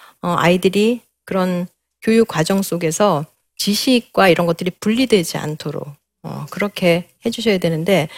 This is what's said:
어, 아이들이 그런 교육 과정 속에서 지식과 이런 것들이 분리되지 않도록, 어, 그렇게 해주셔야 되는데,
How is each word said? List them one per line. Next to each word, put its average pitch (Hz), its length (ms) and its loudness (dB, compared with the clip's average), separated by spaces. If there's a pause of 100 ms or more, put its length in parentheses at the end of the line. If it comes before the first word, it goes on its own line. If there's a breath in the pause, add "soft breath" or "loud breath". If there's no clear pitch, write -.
(220 loud breath)
어, 175 160 -4
아이들이 190 640 2 (240)
그런 180 420 -2 (360)
교육 220 240 4
과정 190 340 0
속에서 170 640 0 (320)
지식과 208 720 2
이런 175 160 4
것들이 170 240 -2 (100)
분리되지 214 600 0
않도록, 151 480 -8 (360)
어, 143 260 -10
그렇게 180 580 0 (180)
해주셔야 226 320 -2
되는데, 165 600 0